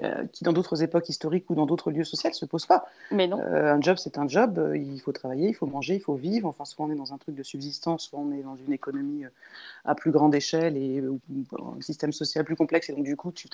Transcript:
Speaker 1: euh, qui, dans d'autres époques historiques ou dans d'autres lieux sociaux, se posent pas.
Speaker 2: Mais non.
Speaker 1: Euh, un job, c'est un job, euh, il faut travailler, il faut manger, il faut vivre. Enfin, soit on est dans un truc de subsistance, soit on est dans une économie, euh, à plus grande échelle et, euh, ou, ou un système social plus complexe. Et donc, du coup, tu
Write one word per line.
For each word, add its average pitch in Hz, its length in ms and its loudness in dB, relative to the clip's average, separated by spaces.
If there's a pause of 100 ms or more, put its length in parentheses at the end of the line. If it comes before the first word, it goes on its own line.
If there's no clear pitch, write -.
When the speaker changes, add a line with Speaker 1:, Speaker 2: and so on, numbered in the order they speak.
Speaker 1:
euh, - 260 -2
qui, - 140 -12
dans 170 80 4
d'autres 165 300 2
époques 165 260 2
historiques 165 400 -2
ou 165 60 2
dans 151 100 4
d'autres 160 260 0
lieux 151 140 0
sociaux, - 300 -2
se - 100 -6
posent - 220 -4
pas. - 180 6 (260)
Speaker 2:
Mais 190 160 4
non. 180 140 0
Speaker 1:
Euh, 151 320 4
un 147 80 6
job, 170 160 6
c'est - 220 -8
un 143 100 0
job, 190 300 4
euh, 151 180 2
il 139 240 -6
faut 139 120 -4
travailler, 135 360 -2
il 220 60 0
faut - 100 -4
manger, 139 300 -2
il 196 80 -2
faut 147 140 -2
vivre. 190 300 -2
Enfin, 143 200 -6
soit - 180 -6
on 151 60 -2
est 151 60 -2
dans 135 180 -8
un - 20 -12
truc 147 180 -12
de 135 80 -10
subsistance, 143 680 -6
soit 147 80 -10
on 147 140 -4
est 139 100 -6
dans 135 140 -12
une 135 180 -2
économie, 139 500 -4
euh, 131 60 -16 (560)
à 151 80 2
plus - 160 0
grande 151 240 8
échelle 160 420 2
et, 135 240 -2
euh, 131 80 -2
ou, 135 120 -4 (100)
ou 135 480 -8
un - 20 -12
système 151 320 -4
social 156 320 -2
plus 160 120 -2
complexe. 160 340 2
Et - 20 -8
donc, 143 120 -2
du 139 120 -2
coup, 175 160 -8
tu - 220 -16